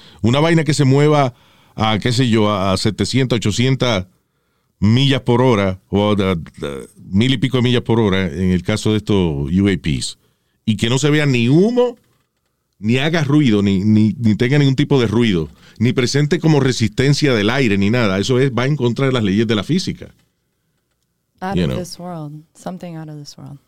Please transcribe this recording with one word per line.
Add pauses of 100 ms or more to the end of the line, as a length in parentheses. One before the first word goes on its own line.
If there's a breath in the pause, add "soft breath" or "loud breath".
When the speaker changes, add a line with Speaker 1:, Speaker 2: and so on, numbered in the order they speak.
(240 soft breath)
Speaker 1:
Una
vaina
que
se
mueva (440 soft breath)
a,
qué
sé
yo,
a
setecientas,
ochocientas (720)
millas
por
hora,
o
a,
a,
a (720)
mil
y
pico
de
millas
por
hora,
en
el
caso
de
estos (360)
U
A (100)
Ps, (460)
y
que
no
se
vea
ni
humo, (800)
ni
haga
ruido,
ni,
ni,
ni
tenga
ningún
tipo
de
ruido, (300 loud breath)
ni
presente
como
resistencia
del
aire,
ni
nada.
Eso
es,
va
en
contra
de
las
leyes
de
la
física. (1300)
Speaker 2:
Out
Speaker 1:
You
Speaker 2:
of
Speaker 1:
know.
Speaker 2:
this
world. (100)
Something
out
of
this
world. (100)